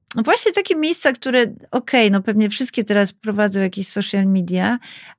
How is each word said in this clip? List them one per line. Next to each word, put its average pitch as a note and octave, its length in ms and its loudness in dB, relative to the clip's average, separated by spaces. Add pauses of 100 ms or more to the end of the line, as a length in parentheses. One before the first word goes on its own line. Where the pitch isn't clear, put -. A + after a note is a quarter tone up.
(160)
właśnie E4 360 2
takie F#4+ 240 -2
miejsca, D#4 380 0
które, B3 320 0 (260)
okej, A#3+ 400 2
no G3 100 2
pewnie G#3+ 280 0
wszystkie B3 340 -2
teraz G3+ 300 0
prowadzą G#3 460 -2
jakieś F#3+ 280 -2
social G3 380 -2
media, F#3+ 540 0 (400)